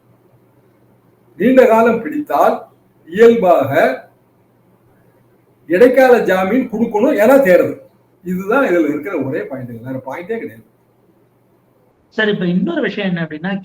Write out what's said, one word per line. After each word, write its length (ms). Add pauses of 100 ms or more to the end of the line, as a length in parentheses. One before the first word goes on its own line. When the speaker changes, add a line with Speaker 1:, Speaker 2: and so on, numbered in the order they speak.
(1400)
Speaker 1:
நீண்ட 300
காலம் 360
பிடித்தால் 680 (380)
இயல்பாக 1000 (1600)
இடைக்கால 520
ஜாமீன் 520
கொடுக்கணும், 440
ஏன்னா 260
தேர்தல். 400 (440)
இதுதான் 420
இதுல 220
இருக்கிற 340
ஒரே 220
பாயிண்ட், 380
வேற 160
பாயிண்டே 400
கிடையாது. 260 (1400)
Speaker 2:
சார், 200
இப்ப 180
இன்னொரு 340
விஷயம் 280
என்ன 140
அப்படின்னா, 420